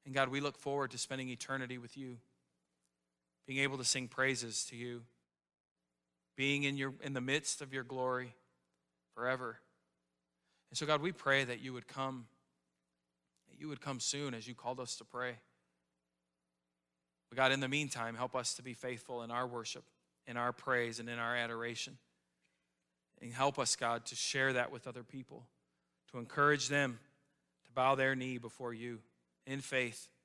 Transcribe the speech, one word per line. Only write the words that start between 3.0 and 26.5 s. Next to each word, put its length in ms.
being 140
able 180
to 60
sing 240
praises 640
to 60
you, 260
being 280
in 120
your, 260
in 100
the 80
midst 400
of 140
your 100
glory 500
forever. 440
And 80
so, 80
God, 160
we 100
pray 320
that 160
you 140
would 120
come, 400
that 100
you 80
would 120
come 200
soon 320
as 160
you 60
called 260
us 160
to 80
pray. 300
But 80
God, 160
in 80
the 80
meantime, 460
help 200
us 200
to 80
be 100
faithful 500
in 80
our 160
worship, 380
in 100
our 160
praise, 460
and 120
in 80
our 180
adoration. 640
And 120
help 260
us, 180
God, 300
to 100
share 380
that 180
with 140
other 160
people, 420
to 60
encourage 500